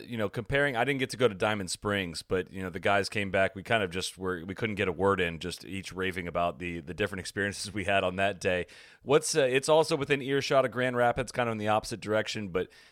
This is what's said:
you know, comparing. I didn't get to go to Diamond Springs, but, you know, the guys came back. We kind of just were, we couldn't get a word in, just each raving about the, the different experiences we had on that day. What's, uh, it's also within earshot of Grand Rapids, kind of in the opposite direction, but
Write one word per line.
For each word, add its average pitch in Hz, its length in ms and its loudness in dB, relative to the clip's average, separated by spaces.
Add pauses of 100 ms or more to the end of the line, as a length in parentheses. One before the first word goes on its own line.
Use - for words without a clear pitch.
you 120 100 -8
know, 107 140 0
comparing. 139 440 0
I 117 100 2
didn't 139 160 0
get 123 100 -2
to 113 80 -10
go 123 100 6
to 104 60 0
Diamond 101 360 0
Springs, 98 520 -2
but, 92 280 -2
you 95 120 -10
know, 92 80 -6
the 87 100 -8
guys 101 300 2
came 101 200 -4
back. 95 240 2
We 98 80 -10
kind 113 200 2
of 92 80 0
just 87 260 -6
were, 92 300 -4
we 95 80 -6
couldn't 107 220 -4
get 95 120 0
a 90 40 0
word 92 280 2
in, 85 180 0
just 82 280 -8
each 95 260 -10
raving 90 360 -4
about 85 300 0
the, 85 220 -6
the 82 140 -10
different 98 260 -2
experiences 98 540 -4
we 98 100 -4
had 98 200 2
on 92 120 0
that 98 240 0
day. 90 280 0 (340)
What's, 147 340 4
uh, 147 60 4
it's 131 260 2
also 156 280 4
within 139 260 0
earshot 139 420 2
of 127 60 -2
Grand 123 260 0
Rapids, 120 340 2
kind 120 200 0
of - 20 -2
in 110 60 -4
the 107 100 -2
opposite 107 320 0
direction, 107 480 -2
but 90 200 -2 (240)